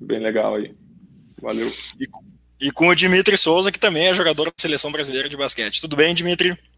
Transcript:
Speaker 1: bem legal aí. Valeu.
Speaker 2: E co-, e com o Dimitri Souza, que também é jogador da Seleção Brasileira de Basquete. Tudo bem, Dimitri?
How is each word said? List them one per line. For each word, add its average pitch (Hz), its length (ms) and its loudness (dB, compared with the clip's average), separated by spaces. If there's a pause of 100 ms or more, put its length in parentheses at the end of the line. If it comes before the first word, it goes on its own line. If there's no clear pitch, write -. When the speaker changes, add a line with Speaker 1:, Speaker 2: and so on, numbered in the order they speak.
Speaker 1:
bem 117 180 -4
legal 110 360 0
aí. 104 180 -8 (640)
Valeu. 113 320 -6 (280)
Speaker 2:
E 131 80 -8
co-, - 160 -20 (360)
e 139 120 -4
com 165 160 0
o 175 80 4
Dimitri 185 420 4
Souza, 180 340 2
que - 80 -12
também 175 280 2
é 185 80 2
jogador 160 300 0
da 165 120 -6
Seleção 147 340 -2
Brasileira 139 380 -4
de 143 80 -10
Basquete. 123 420 -2
Tudo 156 160 -6
bem, 160 200 4
Dimitri? 175 420 0 (200)